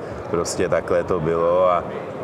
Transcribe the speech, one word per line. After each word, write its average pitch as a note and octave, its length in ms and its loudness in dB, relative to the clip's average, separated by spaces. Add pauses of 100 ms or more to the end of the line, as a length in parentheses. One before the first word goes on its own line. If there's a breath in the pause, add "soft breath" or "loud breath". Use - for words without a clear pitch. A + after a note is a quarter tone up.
(300 loud breath)
prostě E2+ 380 -2
takhle E2+ 360 2
to F2+ 160 0
bylo E2+ 500 4
a, E2+ 140 2 (400 loud breath)